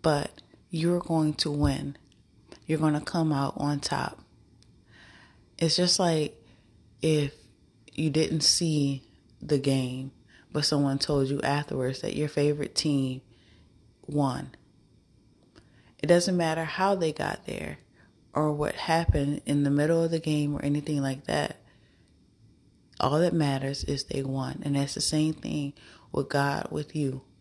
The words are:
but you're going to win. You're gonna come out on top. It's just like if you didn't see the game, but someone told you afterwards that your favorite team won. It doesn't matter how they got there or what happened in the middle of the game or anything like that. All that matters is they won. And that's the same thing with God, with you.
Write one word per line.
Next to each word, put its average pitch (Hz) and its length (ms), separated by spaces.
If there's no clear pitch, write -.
but 147 400
you're 175 280
going 156 360
to - 160
win. 143 460
You're 156 140
gonna 151 200
come 160 320
out 139 260
on 147 220
top. - 400
It's 160 160
just 180 240
like 165 360
if 151 340
you 156 160
didn't 156 320
see 147 600
the 143 200
game, 131 520
but 151 140
someone 139 320
told 139 300
you 139 140
afterwards 135 600
that - 140
your 147 120
favorite 147 460
team 131 480
won. 139 480
It 151 60
doesn't 175 280
matter 160 300
how 190 300
they 165 160
got - 340
there 156 320
or 151 180
what 147 240
happened 147 680
in 143 180
the 143 60
middle 156 340
of 165 80
the 165 80
game 147 360
or - 60
anything 147 400
like 135 240
that. - 320
All 143 200
that 170 140
matters 139 520
is 139 180
they 139 200
won. 135 400
And 143 120
that's 139 180
the - 80
same 156 320
thing 143 400
with 139 180
God, 139 400
with 151 260
you. 135 260